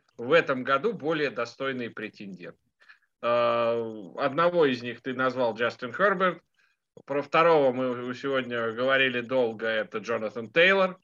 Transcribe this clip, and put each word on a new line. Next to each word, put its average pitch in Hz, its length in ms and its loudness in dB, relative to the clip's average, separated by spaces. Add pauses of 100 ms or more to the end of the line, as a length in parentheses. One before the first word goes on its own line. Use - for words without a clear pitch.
(160)
в 120 140 -6
этом 135 320 2
году 139 300 0
более 151 380 -2
достойные 120 600 -6
претенденты. 98 680 -14 (640)
Э, 117 960 0
одного 160 480 2
из 123 180 -2
них 117 160 -10
ты 131 140 -8
назвал, 123 420 0
Джастин 117 360 -4
Херберт. 185 520 0 (600)
Про 143 180 -4
второго 160 500 4
мы 123 420 -4
сегодня 120 580 -2
говорили 131 480 2
долго, 113 480 0
это 110 300 -4
Джонатан 110 520 -6
Тейлор. 185 540 4